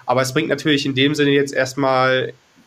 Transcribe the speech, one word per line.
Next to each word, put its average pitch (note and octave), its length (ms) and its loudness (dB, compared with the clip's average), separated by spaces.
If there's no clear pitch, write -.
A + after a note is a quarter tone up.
Aber B2 160 0
es B2+ 120 -4
bringt D#3+ 140 -2
natürlich C#3+ 380 -2
in C3+ 100 -4
dem C#3 180 2
Sinne C#3+ 180 2
jetzt C#3 220 2
erstmal C3 800 0